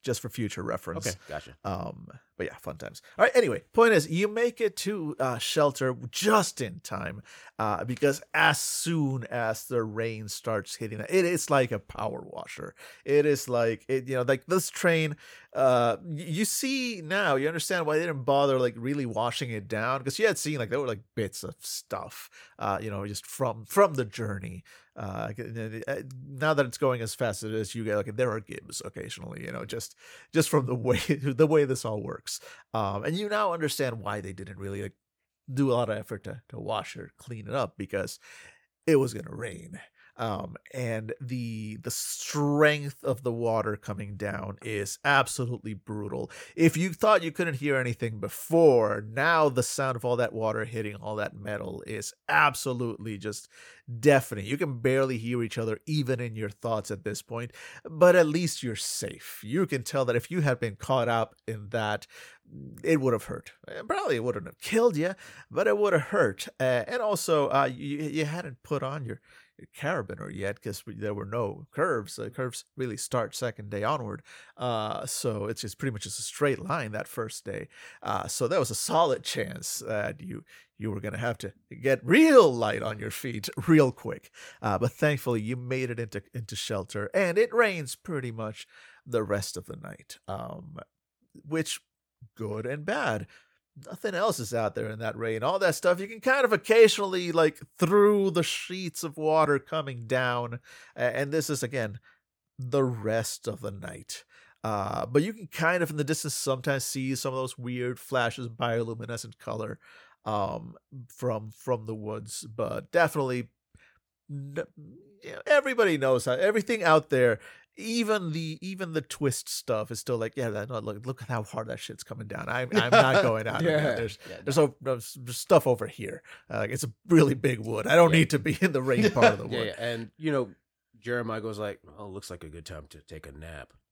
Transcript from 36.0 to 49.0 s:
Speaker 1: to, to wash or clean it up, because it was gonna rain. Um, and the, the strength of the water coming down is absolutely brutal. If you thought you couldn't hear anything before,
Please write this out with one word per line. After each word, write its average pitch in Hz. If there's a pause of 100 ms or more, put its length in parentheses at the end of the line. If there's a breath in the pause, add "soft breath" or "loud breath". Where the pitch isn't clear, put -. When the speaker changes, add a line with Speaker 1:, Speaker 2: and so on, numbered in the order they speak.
Speaker 1:
to, 110
to 113
wash 107
or 98
clean 110
it 107
up, 135
because 98 (680 loud breath)
it 156
was 127
gonna -
rain. - (360 loud breath)
Um, 107 (180)
and 113
the, 117
the 139
strength 147
of 131
the 120
water 110
coming 104
down 101
is 104
absolutely 127
brutal. 107 (280 loud breath)
If 160
you 175
thought 214
you 165
couldn't 170
hear 135
anything 117
before, 113